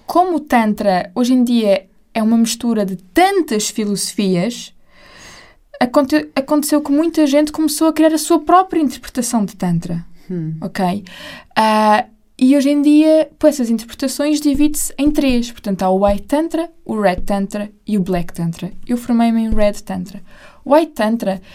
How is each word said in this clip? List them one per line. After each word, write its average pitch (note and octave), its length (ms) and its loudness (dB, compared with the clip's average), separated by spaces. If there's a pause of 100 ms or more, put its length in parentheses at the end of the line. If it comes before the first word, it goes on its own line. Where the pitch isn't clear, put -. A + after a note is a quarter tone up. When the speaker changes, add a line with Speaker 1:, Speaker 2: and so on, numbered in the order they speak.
Speaker 1:
como F4 320 0
o - 20 -6
Tantra G#3+ 760 0
hoje B3 180 0
em B3+ 100 4
dia A3+ 440 0 (260)
é A3+ 80 -2
uma A3+ 160 2
mistura A3+ 480 0
de F#3 120 -6
tantas E4+ 720 0
filosofias... G3+ 1040 -4 (1080)
Aconte-, D4 540 0
aconteceu D4 460 0
que D4 100 -4
muita D#4 340 2
gente D4 260 2
começou D#4 360 0
a D#4 60 2
criar D#4 200 4
a D#4+ 40 0
sua D#4+ 220 2
própria F4 400 2
interpretação B3 640 -2
de F#3+ 120 -6
Tantra. E3+ 500 -4 (240)
Speaker 2:
Hum. D#3+ 320 -6
Speaker 1:
Ok? G3 420 -4 (520)
Ah, G#3+ 500 2 (320)
e B3+ 180 4
hoje C#4 140 2
em D4 120 2
dia, D#4 560 4
pô, D4+ 100 4
essas C4+ 220 0
interpretações C#4 720 -2
divide-se D4 580 0
em D4 140 2
três. B3+ 400 0
Portanto, F#3+ 320 -6
há F#3 60 2
o F#3+ 160 2
White G3+ 180 0
Tantra, E4 480 -2 (140)
o A3 140 -4
Red F3+ 220 0
Tantra G3+ 500 -4 (140)
e G#3 120 -2
o F#3+ 40 2
Black F3 320 -4
Tantra. E3+ 380 -6 (160)
Eu A#3+ 100 -2
formei-me A#3 440 0
em A3 120 -2
Red G#3 200 4 (100)
Tantra. F#3+ 380 -10 (420)
O C4 120 0
White D#4 180 2
Tantra G#3+ 480 -2 (140)